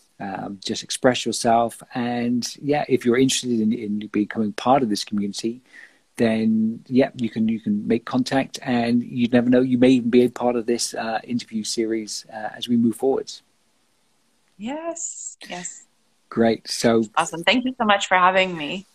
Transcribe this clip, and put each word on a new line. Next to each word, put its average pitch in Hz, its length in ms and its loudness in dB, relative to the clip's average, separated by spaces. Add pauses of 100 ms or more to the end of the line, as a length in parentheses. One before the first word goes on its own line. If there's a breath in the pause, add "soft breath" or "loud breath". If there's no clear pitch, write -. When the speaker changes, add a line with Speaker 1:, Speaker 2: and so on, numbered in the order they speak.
(200)
Speaker 1:
um, 98 440 -10
just - 200 -6
express - 420 0
yourself. 117 560 2 (140)
And 120 520 -2 (140)
yeah, 147 260 -2
if 131 160 2
you're 120 140 4
interested 127 420 2
in, 110 140 2
in 107 380 -6
becoming 104 420 -2
part 131 300 2
of 110 60 -2
this 101 140 -2
community, 104 580 -6 (560 loud breath)
then 110 720 2
yeah, 131 280 4
you 120 160 -4
can, 113 160 -2
you 113 120 -2
can 104 280 -2
make 117 180 0
contact, 131 560 -2
and 120 420 0
you 120 260 -2
never 120 200 4
know, 127 120 6
you 127 180 2
may 127 100 8
even 120 220 4
be 123 140 8
a 120 40 2
part 123 260 -2
of 113 120 -2
this, 120 260 -2
uh, 113 300 -4
interview 113 400 -6
series, 110 680 -4
uh, 107 240 -10
as 117 140 -10
we 120 80 4
move 117 180 4
forwards. - 460 -2 (1160)
Speaker 2:
Yes, 320 800 -10 (120)
yes. - 380 -12 (420)
Speaker 1:
Great. 113 380 0
So 113 360 2 (120)
Speaker 2:
Awesome. 165 280 -2
Thank 226 220 2
you 254 120 -4
so 233 80 0
much 202 220 2
for 185 100 4
having 185 400 4
me. 156 380 -8